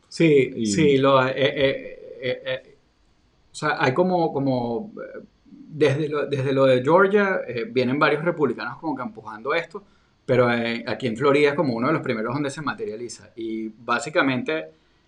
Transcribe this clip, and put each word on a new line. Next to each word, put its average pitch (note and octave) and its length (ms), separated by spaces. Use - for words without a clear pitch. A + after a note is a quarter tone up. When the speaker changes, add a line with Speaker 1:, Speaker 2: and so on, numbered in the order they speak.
Speaker 1:
Sí, C#3+ 480
Speaker 2:
y A#2 100
Speaker 1:
sí, C#3 320
lo, C3+ 280
eh, C3 80
eh, C3+ 840
eh, B2+ 240
eh, C3 240
o - 40
sea, D3+ 240
hay C#3 140
como, F3 400
como, A#2+ 640
eh, - 240
desde D3 580
lo, C#3+ 180
desde C3+ 280
lo C3+ 100
de B2+ 180
Georgia, G3 640
eh, A#2 240
vienen B2+ 280
varios D3+ 260
republicanos B2+ 540
como D3+ 180
que B2+ 60
empujando A2 500
esto, E3 300
pero, B2 260
eh, A#2 360
aquí B2 200
en A2 120
Florida C#3+ 320
es C#3+ 40
como D3 200
uno A#2 140
de D#3 40
los D#3 100
primeros A2+ 300
donde D3 160
se D#3 140
materializa. A2 760
Y A2 320
básicamente C3+ 1040